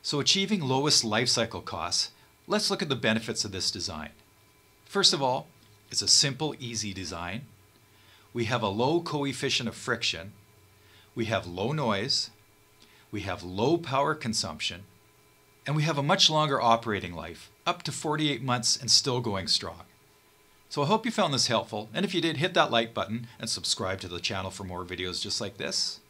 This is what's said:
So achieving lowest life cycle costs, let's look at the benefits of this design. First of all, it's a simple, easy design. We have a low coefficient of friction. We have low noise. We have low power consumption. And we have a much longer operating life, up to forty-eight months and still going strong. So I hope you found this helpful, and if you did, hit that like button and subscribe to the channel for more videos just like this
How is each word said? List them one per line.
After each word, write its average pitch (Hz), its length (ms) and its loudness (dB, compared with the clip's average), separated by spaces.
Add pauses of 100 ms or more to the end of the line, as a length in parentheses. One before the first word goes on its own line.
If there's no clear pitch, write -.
So 143 140 0
achieving 196 400 2
lowest 135 420 2
life 113 240 2
cycle 104 320 0
costs, - 520 -4 (360)
let's 208 240 0
look 190 100 -2
at 175 60 -2
the 131 80 0
benefits 113 480 0
of 104 80 -4
this 92 180 -2
design. 80 420 -6 (760)
First - 260 4
of 151 100 0
all, 135 260 0 (440)
it's - 100 -2
a 101 60 0
simple, 143 540 2
easy 107 320 -6
design. 90 480 -6 (920)
We 120 140 -2
have 113 180 0
a 101 60 2
low 131 320 2
coefficient 139 680 -2
of 92 80 -6
friction. 101 560 -4 (840)
We 113 120 -2
have 98 200 0
low 95 280 -2
noise. 117 560 0 (840)
We 104 120 -6
have 90 200 -6
low 107 340 2
power 143 380 0
consumption. 92 680 -4 (840)
And 147 100 0
we 151 80 4
have 151 140 2
a 139 60 0
much 160 260 6
longer 151 320 2
operating 110 520 4
life, 82 380 -12 (140)
up 175 180 -2
to 151 80 -4
forty-eight 151 500 0
months 123 380 2
and 113 100 -6
still 127 300 4
going 98 280 -2
strong. 85 360 -2 (840)
So 143 140 0
I - 20 4
hope 214 200 4
you 226 60 0
found 170 220 2
this 120 140 2
helpful, 107 460 0
and 180 120 0
if 185 80 -4
you 160 80 2
did, 160 160 0
hit 180 160 0
that 165 180 6
like 117 220 2
button 110 340 -4 (140)
and 113 80 -4
subscribe 98 500 -2
to 95 80 -10
the 85 140 -6
channel 95 300 -4
for 98 120 -10
more 90 220 -6
videos 90 360 -6
just 104 200 -4
like 101 160 -8
this - 420 -4 (100)